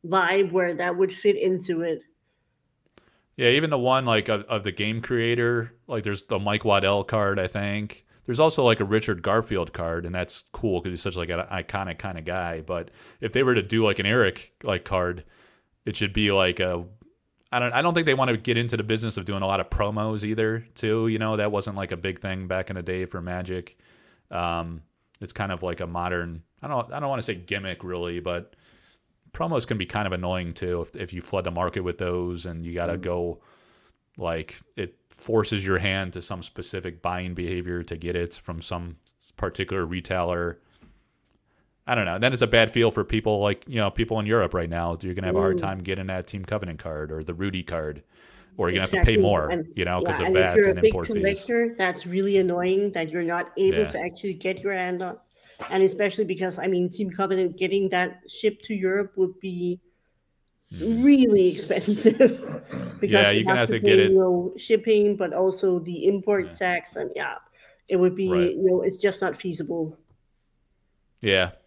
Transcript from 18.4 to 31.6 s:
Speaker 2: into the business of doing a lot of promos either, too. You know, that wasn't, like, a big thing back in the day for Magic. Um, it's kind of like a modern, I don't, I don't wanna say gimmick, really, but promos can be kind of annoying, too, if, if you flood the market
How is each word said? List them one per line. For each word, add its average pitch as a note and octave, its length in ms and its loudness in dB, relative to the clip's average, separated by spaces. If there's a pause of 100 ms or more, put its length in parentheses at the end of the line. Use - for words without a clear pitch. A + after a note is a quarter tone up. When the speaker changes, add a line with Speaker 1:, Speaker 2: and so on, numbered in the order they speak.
Speaker 2:
into A#2+ 200 0
the G#2+ 60 -2
business A2 340 -2
of F#2+ 80 -6
doing G2 160 -4
a F#2+ 60 0
lot G2 120 2
of F#2 100 -4
promos G#2+ 540 -2
either, A2 420 -2 (100)
too. A2+ 320 0
You A2 120 0
know, A2 180 -2
that G#2 140 0
wasn't, G2+ 240 -4
like, G2 160 -6
a F2+ 60 -6
big F2+ 220 -6
thing F#2+ 280 -6
back F#2 220 -4
in F#2+ 60 -6
the F2+ 80 -8
day F#2 220 -4
for F2+ 140 -10
Magic. F2+ 600 -8 (520)
Um, E2+ 520 -4 (380)
it's F#2+ 120 -14
kind G2 180 -4
of F2+ 120 -6
like F2 180 -4
a F2 60 -6
modern, F2 560 -6 (180)
I C3+ 60 -12
don't, B2 260 -6
I D3 60 -8
don't C#3+ 100 -6
wanna B2+ 140 -4
say A2+ 120 -6
gimmick, F#2 480 -8
really, F2 360 -6
but F2 360 -8 (760)
promos E3 340 -2
can A2+ 120 -4
be F#2 80 -2
kind G#2 200 -2
of F#2 60 -2
annoying, F2+ 400 -4
too, F2+ 280 -4
if, - 140 -10
if F#2 180 -10
you F2+ 80 -8
flood F#2+ 220 -4
the F2 80 -4
market F2+ 300 -2